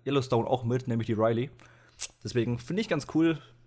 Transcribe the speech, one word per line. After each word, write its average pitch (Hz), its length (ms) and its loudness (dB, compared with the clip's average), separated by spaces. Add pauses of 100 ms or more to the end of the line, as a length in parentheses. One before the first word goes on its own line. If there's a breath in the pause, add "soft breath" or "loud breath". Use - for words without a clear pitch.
Yellowstone 131 400 2
auch 123 160 0
mit, 123 240 -2
nämlich 117 200 -2
die 113 80 0
Riley. 113 360 2 (720 loud breath)
Deswegen 117 380 -2
finde 190 220 -4
ich - 60 -6
ganz 156 260 -2
cool, 160 260 4 (260)